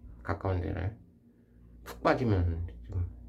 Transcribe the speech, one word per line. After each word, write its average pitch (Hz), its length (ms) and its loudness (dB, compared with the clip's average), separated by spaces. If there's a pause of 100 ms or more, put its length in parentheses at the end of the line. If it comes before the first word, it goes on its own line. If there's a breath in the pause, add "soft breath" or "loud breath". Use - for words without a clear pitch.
(220)
가까운 90 380 0
데를. 87 360 -2 (880 loud breath)
푹 - 200 -14
빠지면 95 680 4 (180)
좀 90 220 -2 (200)